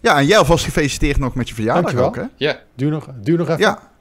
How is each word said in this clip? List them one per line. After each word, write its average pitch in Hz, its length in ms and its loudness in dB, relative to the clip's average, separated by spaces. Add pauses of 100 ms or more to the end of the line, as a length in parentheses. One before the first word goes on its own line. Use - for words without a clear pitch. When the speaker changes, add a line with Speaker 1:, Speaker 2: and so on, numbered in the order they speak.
Speaker 1:
Ja, 196 180 2
en 139 80 4
jij 202 120 6
alvast 165 260 4
gefeliciteerd 147 540 0
nog 127 160 -2
met 120 140 -4
je - 60 -16
verjaardag 113 280 0 (100)
Speaker 2:
Dankjewel. 127 160 0
Speaker 1:
ook, 220 80 -6
hè? - 80 -8 (220)
Speaker 3:
Ja. 151 140 -4 (140)
Speaker 2:
Duur 139 160 -2
nog, 151 180 -6 (120)
duur 151 180 0
nog 160 100 -4
even. 165 120 -2
Speaker 1:
Ja. - 300 -2 (100)